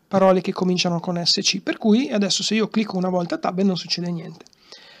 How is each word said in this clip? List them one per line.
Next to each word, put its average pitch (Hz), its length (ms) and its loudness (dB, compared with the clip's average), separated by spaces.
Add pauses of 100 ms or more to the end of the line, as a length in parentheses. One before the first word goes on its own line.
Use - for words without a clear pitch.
parole 190 340 4
che 185 120 -2
cominciano 180 480 0
con 175 240 -4
S - 160 0
C, 190 220 -2
per - 160 -6
cui 240 320 4
adesso 202 340 0
se 214 100 -2
io 214 140 2
clicco 214 280 -2
una 185 120 0
volta 180 300 -2
tab 180 240 -2
non 196 140 2
succede 175 360 -6
niente. 165 320 -12 (560)